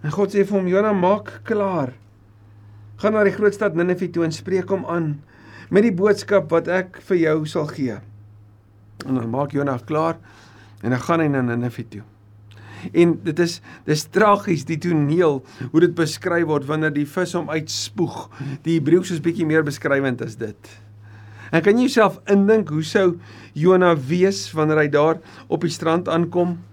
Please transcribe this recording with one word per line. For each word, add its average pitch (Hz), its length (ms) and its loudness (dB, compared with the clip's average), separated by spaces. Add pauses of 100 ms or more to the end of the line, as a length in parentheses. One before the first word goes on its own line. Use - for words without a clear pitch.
En 151 80 -4
God 196 240 -2
sê 196 120 4
vir 202 120 -2
hom, 185 100 0
"Jona, 202 240 2
maak 196 500 0
klaar. 190 500 -2 (1040)
Gaan 214 160 0
na 214 120 0
die 196 80 2
groot 208 220 0
stad 202 200 -4
Ninive 180 360 -2
toe 170 140 -4
en 165 80 -4
spreek 185 360 -6
hom 190 180 -4
aan 160 360 -4 (480)
met 185 120 4
die 233 100 2
boodskap 196 580 0
wat 165 180 0
ek 185 320 -4
vir 190 160 -2
jou 156 300 0
sal 151 200 -4
gee." 127 300 -6 (1080)
En 135 80 -2
dan 113 160 -4
maak 139 200 -4
Jona 139 340 -2
klaar 160 320 -2 (640)
en 117 80 -2
dan 123 100 0
gaan 165 200 0
hy 156 60 2
na 139 160 0
Ninive 120 460 -4
toe. 101 140 -16 (920)
En 170 300 4
dit 160 160 -4
is, 170 200 -2 (260)
dis 151 200 0
tragies, 202 640 2
die 160 100 -4
toneel, 156 600 0 (320)
hoe 156 80 4
dit 175 140 4
beskryf 165 520 -2
word 147 220 -2
wanneer 156 260 -2
die 143 140 -2
vis 180 280 -4
hom 156 140 -4
uitspoeg. - 800 -6 (380)
Die 165 120 0
Hebreëus 170 320 2
is 165 140 -4
bietjie 165 240 -2
meer 156 180 2
beskrywend 139 580 -2
as 110 140 -12
dit. 107 340 -12 (760)
En 160 160 0
kan 208 140 6
jy 247 100 4
jouself 214 300 4 (100)
indink 202 460 4
hoe 156 100 -2
sou 190 220 2 (500)
Jona 180 380 6 (140)
wees 185 380 2 (100)
wanneer 156 280 2
hy 147 80 0
daar 156 280 4 (280)
op 165 160 -2
die 165 80 -2
strand 165 400 -2
aankom? 175 460 0 (140)